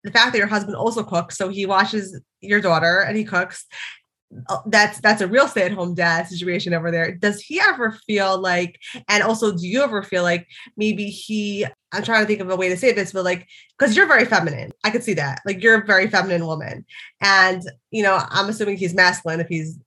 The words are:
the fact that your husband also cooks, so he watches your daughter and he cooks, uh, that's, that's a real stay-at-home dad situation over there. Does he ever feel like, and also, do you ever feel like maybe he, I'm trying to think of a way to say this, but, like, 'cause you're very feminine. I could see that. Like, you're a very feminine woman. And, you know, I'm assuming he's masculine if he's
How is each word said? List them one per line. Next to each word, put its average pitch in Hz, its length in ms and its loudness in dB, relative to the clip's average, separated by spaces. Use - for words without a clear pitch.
the 208 60 -8
fact 240 220 4
that 226 60 0
your 202 80 2
husband 208 300 -4
also 233 260 -2
cooks, 175 340 -4
so 190 120 -4
he 196 180 -6
watches 190 540 -2
your 208 200 0
daughter 170 400 2
and 208 160 -2
he 214 80 -2
cooks, 185 420 -4
uh, - 180 -4
that's, 208 340 2
that's 214 200 2
a 190 80 0
real 269 180 4
stay-at-home 185 480 -2
dad 170 320 0
situation 175 480 -4
over 165 160 -2
there. 170 240 -2
Does 202 260 -2
he 330 200 -6
ever 254 320 0
feel 196 340 0
like, 180 400 -2
and 208 140 4
also, 214 300 0
do 175 140 -4
you 240 160 0
ever 214 200 -2
feel 180 220 -2
like 175 240 -2
maybe 214 300 -2
he, 208 580 -6
I'm 202 100 -4
trying 220 200 2
to 208 40 0
think 208 140 0
of 185 100 -8
a 185 60 0
way 185 120 0
to 180 80 -2
say 240 160 4
this, 190 200 -4
but, 185 120 -4
like, 180 220 -2
'cause 269 180 2
you're 370 120 6
very 262 160 6
feminine. 160 480 -2
I 214 80 0
could 233 140 -4
see 202 100 -2
that. 143 320 -4
Like, 196 160 -6
you're 226 180 6
a 214 60 -10
very 190 220 4
feminine 180 380 0
woman. - 380 -8
And, 185 420 4
you 220 100 -2
know, 190 180 4
I'm 196 180 0
assuming 202 300 -4
he's 180 160 -2
masculine 175 460 2
if 165 80 -2
he's 160 380 -6